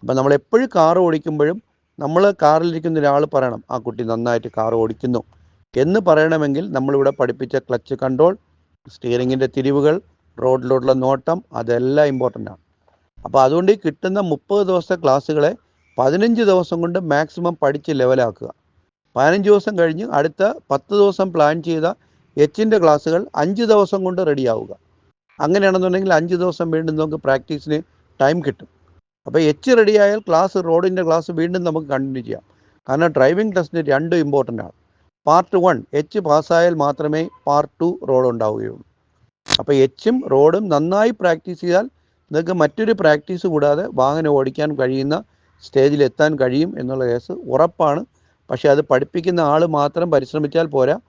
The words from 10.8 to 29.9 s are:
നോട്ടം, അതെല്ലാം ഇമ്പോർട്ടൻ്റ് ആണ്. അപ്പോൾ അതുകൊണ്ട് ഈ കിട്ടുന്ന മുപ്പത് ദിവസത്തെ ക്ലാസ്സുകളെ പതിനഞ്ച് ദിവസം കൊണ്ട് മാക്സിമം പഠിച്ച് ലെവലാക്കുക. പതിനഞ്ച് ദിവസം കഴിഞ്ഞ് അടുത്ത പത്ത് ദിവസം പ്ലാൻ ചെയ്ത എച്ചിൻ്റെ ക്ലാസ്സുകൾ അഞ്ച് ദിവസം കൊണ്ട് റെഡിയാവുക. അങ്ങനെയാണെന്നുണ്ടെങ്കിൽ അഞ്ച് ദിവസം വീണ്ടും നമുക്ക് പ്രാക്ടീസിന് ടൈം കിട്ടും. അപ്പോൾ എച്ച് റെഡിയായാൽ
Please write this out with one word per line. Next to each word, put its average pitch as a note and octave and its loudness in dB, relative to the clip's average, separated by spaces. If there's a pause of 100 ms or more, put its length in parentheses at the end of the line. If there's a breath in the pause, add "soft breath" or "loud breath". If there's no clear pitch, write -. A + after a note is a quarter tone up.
നോട്ടം, C3 -2 (100)
അതെല്ലാം B2+ 0
ഇമ്പോർട്ടൻ്റ് B2 -4
ആണ്. F#2 -20 (640)
അപ്പോൾ C3+ 2
അതുകൊണ്ട് F3 2
ഈ G#3+ 2
കിട്ടുന്ന F#3 -4
മുപ്പത് F#3+ -2
ദിവസത്തെ F3+ -2
ക്ലാസ്സുകളെ D3+ 0 (420)
പതിനഞ്ച് G3 2
ദിവസം F3+ 2
കൊണ്ട് F3 -2
മാക്സിമം E3 -2
പഠിച്ച് C#3+ -2
ലെവലാക്കുക. B2+ -2 (640)
പതിനഞ്ച് E3+ 2
ദിവസം G3+ 2
കഴിഞ്ഞ് E3+ -2
അടുത്ത D3+ -2 (280)
പത്ത് C#3 -4
ദിവസം G3 2
പ്ലാൻ D#3 2
ചെയ്ത D#3+ -2 (500)
എച്ചിൻ്റെ G#3+ 2
ക്ലാസ്സുകൾ E3 2 (100)
അഞ്ച് F#3+ -2
ദിവസം G#3 2
കൊണ്ട് F#3 -2
റെഡിയാവുക. A#2 -2 (680)
അങ്ങനെയാണെന്നുണ്ടെങ്കിൽ F#3+ 0
അഞ്ച് E3+ 0
ദിവസം E3+ -2
വീണ്ടും D#3+ -2
നമുക്ക് D#3 -4
പ്രാക്ടീസിന് D3 -4 (420)
ടൈം D3+ 2
കിട്ടും. C3+ -8 (580)
അപ്പോൾ - -2
എച്ച് D3+ 0
റെഡിയായാൽ G#3 4